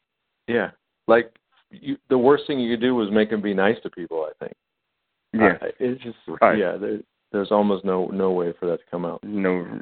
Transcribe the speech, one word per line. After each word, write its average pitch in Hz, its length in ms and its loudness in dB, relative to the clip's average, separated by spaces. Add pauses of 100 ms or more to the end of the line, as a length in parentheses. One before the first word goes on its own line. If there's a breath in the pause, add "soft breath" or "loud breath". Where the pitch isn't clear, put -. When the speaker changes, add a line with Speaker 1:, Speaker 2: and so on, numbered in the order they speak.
(460)
Speaker 1:
Yeah, 110 240 -2 (380)
like, 117 240 4 (380)
you, 139 260 -10 (120)
the 131 100 2
worst 139 280 4
thing 139 140 -4
you 117 120 0
could 113 80 -4
do 127 140 2
was 110 160 -2
make 107 200 4
him 107 120 -2
be 101 100 -2
nice 98 300 2
to - 80 -10
people, 80 380 -8
I - 160 -14
think. - 100 -14 (800)
Speaker 2:
Yeah. 98 280 4
Speaker 1:
I, - 100 -6 (100)
it's 127 240 -4
just, 117 120 -12 (240)
Speaker 2:
Right. 98 160 6
Speaker 1:
yeah, 90 200 0
there, 104 220 -4 (340)
there's 101 180 -2
almost 104 340 2
no, 92 220 0
no 95 240 -2
way 87 300 -2
for 92 60 -4
that 85 120 -2
to - 120 -18
come 87 140 -6
out. 85 200 -10
Speaker 2:
No, 95 420 -2 (140)